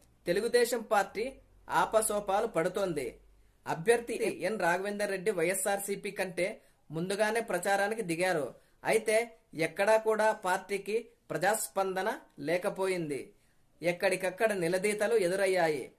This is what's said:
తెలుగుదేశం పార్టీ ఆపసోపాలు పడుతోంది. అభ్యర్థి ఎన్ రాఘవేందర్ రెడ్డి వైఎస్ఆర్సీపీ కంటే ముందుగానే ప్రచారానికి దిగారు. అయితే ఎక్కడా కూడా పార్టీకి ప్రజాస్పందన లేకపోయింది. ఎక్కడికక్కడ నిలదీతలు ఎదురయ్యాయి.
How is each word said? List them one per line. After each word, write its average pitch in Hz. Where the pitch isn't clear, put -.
తెలుగుదేశం 233
పార్టీ 214
ఆపసోపాలు 202
పడుతోంది. 170
అభ్యర్థి 220
ఎన్ 208
రాఘవేందర్ 196
రెడ్డి 190
వైఎస్ఆర్సీపీ 196
కంటే 185
ముందుగానే 202
ప్రచారానికి 202
దిగారు. 170
అయితే 220
ఎక్కడా 196
కూడా 220
పార్టీకి 196
ప్రజాస్పందన 190
లేకపోయింది. 170
ఎక్కడికక్కడ 185
నిలదీతలు 202
ఎదురయ్యాయి. 180